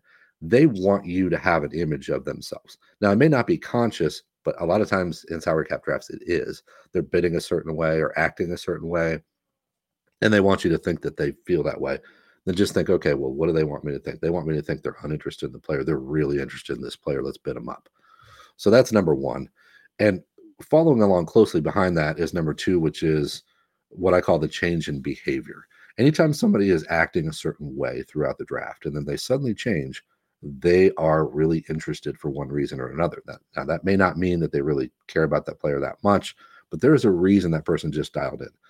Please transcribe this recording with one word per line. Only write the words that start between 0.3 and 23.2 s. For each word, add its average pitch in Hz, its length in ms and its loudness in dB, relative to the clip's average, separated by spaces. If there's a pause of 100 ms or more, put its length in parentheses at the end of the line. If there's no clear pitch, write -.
They 113 240 4
want 98 400 2
you 90 240 0
to 82 80 0
have 82 260 0
an 73 100 -8
image 76 360 -4
of 67 160 -4
themselves." - 520 -12 (240)
Now, 101 100 4
it 101 60 4
may 147 100 6
not 131 200 2
be 82 100 0
conscious, 117 640 -2 (200)
but - 180 -4
a 85 40 -4
lot 95 160 2
of 95 80 -2
times 90 360 -2
in 82 160 -8
salary 80 240 0
cap - 180 -8
drafts, 67 260 -6
it - 160 -14
is. - 380 -4 (300)
They're 90 80 -2
bidding 85 340 0
a 80 60 -2
certain 80 340 -4
way 80 240 0
or 76 180 -2
acting 82 360 -2
a 82 40 -8
certain 80 300 -8
way, 82 340 -2 (1000)
and 107 120 4
they 101 80 6
want 95 220 4
you 90 80 2
to 80 60 2
think 82 240 -4
that 76 160 -8
they 73 160 -2 (120)
feel 80 180 0
that - 180 -4
way. - 180 -4 (460)
Then 92 100 -2
just 92 180 0
think, 87 160 0
"Okay, 85 240 2
well, 67 200 -4
what 78 140 -2
do 85 60 2
they 80 120 2
want 71 180 -8
me 73 80 -6
to 69 80 -6
think? - 220 -12
They 80 80 -2
want 85 180 -4
me 78 80 -2
to 73 60 -2
think - 200 -6
they're - 220 -8
uninterested 73 440 -8
in 64 60 -14
the 64 60 -18
player. 71 240 -4
They're 73 160 -2
really 71 400 -2
interested 67 380 -10
in 67 60 -12
this 71 120 -12
player. 67 260 -6
Let's 67 160 -8
bid 65 200 -8
'em 58 100 -14
up." - 220 -14 (680)
So - 120 0
that's 120 220 6
number 90 240 4
one. 67 340 -6 (500)
And 98 220 2 (400)
following 151 400 4
along 92 240 4
closely 95 360 4
behind 87 360 0
that 76 220 0
is 80 140 -2
number 80 200 0
two, 90 260 0
which 78 240 -2
is 76 400 0 (460)